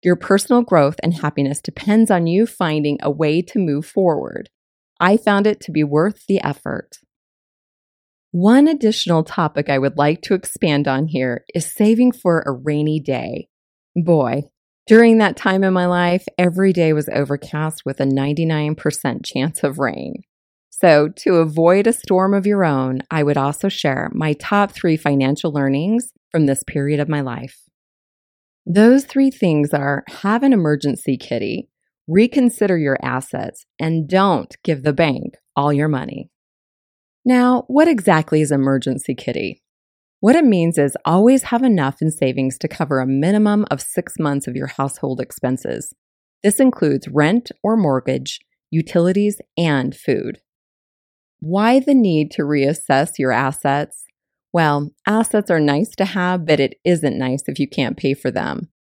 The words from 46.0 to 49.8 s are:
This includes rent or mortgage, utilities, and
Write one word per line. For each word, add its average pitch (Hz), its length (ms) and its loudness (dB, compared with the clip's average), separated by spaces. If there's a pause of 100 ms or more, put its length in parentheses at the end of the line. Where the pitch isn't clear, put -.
This 202 180 0
includes 151 480 0
rent 151 420 0 (120)
or 220 140 0
mortgage, 135 640 -2 (300)
utilities, 185 680 0 (160)
and 139 400 -2